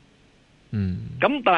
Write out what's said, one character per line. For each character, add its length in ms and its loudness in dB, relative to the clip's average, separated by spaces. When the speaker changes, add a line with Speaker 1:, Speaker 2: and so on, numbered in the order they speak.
Speaker 1:
嗯。 260 -2
Speaker 2:
噉 240 0
但 120 6